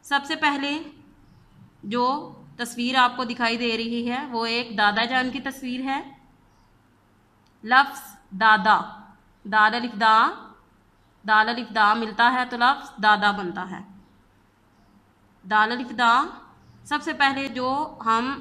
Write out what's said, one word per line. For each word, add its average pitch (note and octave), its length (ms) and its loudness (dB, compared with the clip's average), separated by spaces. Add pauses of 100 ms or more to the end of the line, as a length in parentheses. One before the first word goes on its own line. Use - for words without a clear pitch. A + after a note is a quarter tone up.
सबसे C#4 320 -2
पहले C#4+ 320 0 (1160)
जो A#3 160 -2 (580)
तस्वीर A#3+ 380 -4
आपको B3 280 2
दिखाई A#3 320 -2
दे A#3+ 200 -2
रही A#3 280 -4
है, A#3+ 220 -4
वो A#3 200 -4
एक A#3 300 -4
दादा G#3 280 2
जान B3+ 260 -2
की C4+ 100 -8
तस्वीर C4 400 -8
है। C4+ 160 -4 (1700)
लफ्ज़ C4 380 2 (340)
दादा, G#3+ 400 6 (680)
दाल G#3+ 280 4
अलिफ A#3+ 220 -6
दा, A3 220 4 (1080)
दाल G#3+ 220 4
अलिफ A#3 240 -6
दा G#3 240 2
मिलता A#3 340 2
है B3+ 160 0
तो B3+ 120 -10
लफ्ज़ B3 440 0
दादा G#3 320 4
बनता F3+ 300 -6
है। F#3 180 -12 (1600)
दाल G#3+ 260 2
अलिफ B3 240 -6
दा, A#3 160 4 (760)
सबसे D4 300 -4
पहले C4+ 360 0
जो B3+ 220 -4 (300)
हम A3+ 380 0